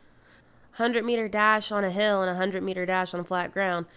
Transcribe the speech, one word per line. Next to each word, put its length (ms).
Hundred 320
meter 240
dash 440
on 120
a 80
hill 300
and 100
a 40
hundred 280
meter 220
dash 280
on 120
flat 260
ground, 340